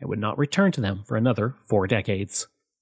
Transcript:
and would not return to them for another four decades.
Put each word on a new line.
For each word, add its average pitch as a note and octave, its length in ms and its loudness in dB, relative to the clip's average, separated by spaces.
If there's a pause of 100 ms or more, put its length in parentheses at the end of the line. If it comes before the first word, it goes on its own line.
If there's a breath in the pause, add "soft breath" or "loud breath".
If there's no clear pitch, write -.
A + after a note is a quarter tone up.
and - 80 -8
would G2+ 100 -2
not G#2+ 200 -2
return F3 340 2
to - 80 -4
them G2 240 -2
for A2+ 140 -2
another A#2 440 0
four G2 240 2
decades. G2+ 600 -2 (360)